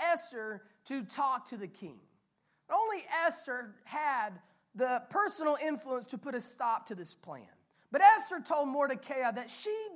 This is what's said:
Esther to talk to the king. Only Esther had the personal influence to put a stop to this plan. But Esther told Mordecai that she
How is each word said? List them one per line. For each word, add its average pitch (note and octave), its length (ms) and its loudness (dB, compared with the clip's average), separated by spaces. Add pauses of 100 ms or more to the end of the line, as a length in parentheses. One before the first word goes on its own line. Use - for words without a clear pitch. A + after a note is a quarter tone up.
Esther A#3+ 640 -2 (240)
to C4+ 160 -4
talk B3+ 480 -2
to A#3 80 -8
the G3+ 80 -6
king. D3+ 340 -16 (720)
Only G#4 320 0 (220)
Esther B3 480 -6 (100)
had C4+ 460 -2 (440)
the B3 360 2
personal D#4 520 2
influence C4 440 -2
to - 120 -8
put C4+ 160 -6
a A#3+ 60 -4
stop - 460 -2
to A3+ 80 -10
this F3 200 -12
plan. C#3 280 -14 (500)
But D4 80 2
Esther G4 400 8
told D4 280 0
Mordecai C4 640 0
that A3+ 200 -6
she G#4+ 260 -6 (200)